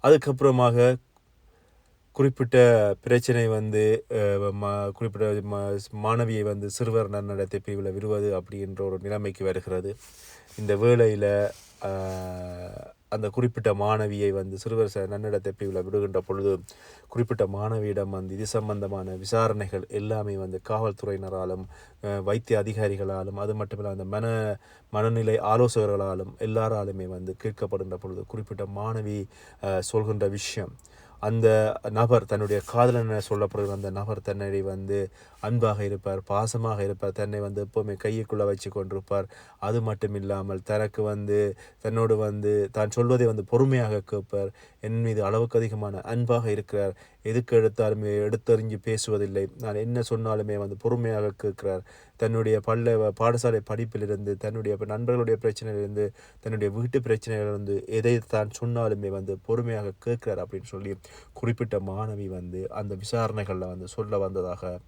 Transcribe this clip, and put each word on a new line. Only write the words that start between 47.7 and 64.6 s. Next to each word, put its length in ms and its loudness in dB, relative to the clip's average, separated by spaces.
எடுத்தறிஞ்சு 680 2
பேசுவதில்லை, 640 -2
நான் 160 -6
என்ன 340 -2
சொன்னாலுமே 480 -2
வந்து 200 -6
பொறுமையாக 600 0
கேட்கிறார், 440 -4
தன்னுடைய 520 2
பள்ள-, 520 2
பாடசாலை 500 2
படிப்பிலிருந்து, 680 -4
தன்னுடைய 480 -4
நண்பர்களுடைய 560 0
பிரச்சனையிலிருந்து, 680 -2
தன்னுடைய 340 -2
வீட்டு 260 0
பிரச்சனையிலிருந்து 880 -2
எதை 400 4
தான் 220 0
சொன்னாலுமே 480 -2
வந்து 380 -4
பொறுமையாக 540 -2
கேட்கிறார் 480 -4
அப்படின்னு 160 -10
சொல்லி 320 -8
குறிப்பிட்ட 460 -2
மாணவி 480 -6
வந்து 420 -8
அந்த 260 -6
விசாரணைகள்ல 600 -2
வந்து 300 -8
சொல்ல 300 -4
வந்ததாக 680 -4